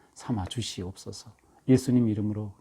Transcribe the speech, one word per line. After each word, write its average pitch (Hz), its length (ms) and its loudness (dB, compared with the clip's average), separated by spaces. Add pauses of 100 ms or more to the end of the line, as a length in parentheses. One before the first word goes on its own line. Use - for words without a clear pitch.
(140)
삼아 107 300 -4
주시옵소서. - 880 -10 (360)
예수님 127 400 6
이름으로 104 520 -2